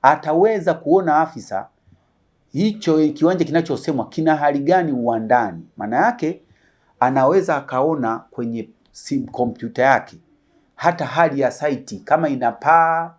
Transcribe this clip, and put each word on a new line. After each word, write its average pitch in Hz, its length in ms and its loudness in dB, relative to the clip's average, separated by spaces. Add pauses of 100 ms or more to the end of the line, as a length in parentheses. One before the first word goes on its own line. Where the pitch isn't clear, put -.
ataweza 165 720 2
kuona 160 460 2
afisa 113 460 -6 (840)
hicho 160 560 0
kiwanja 165 360 0
kinachosemwa 147 640 -2
kina 160 280 0
hali 143 220 0
gani 165 340 0
uwandani. 113 680 0 (140)
Maana 107 200 -6
yake 190 440 -2 (600)
anaweza 139 560 2
akaona 135 640 -2
kwenye 117 500 -8 (240)
sim-, - 380 -8
kompyuta 120 520 -4
yake 131 340 2 (640)
hata 170 260 -2
hali 139 340 0
ya 127 100 0
site 151 540 -6
kama 160 240 2
ina 123 240 -2
paa 165 680 2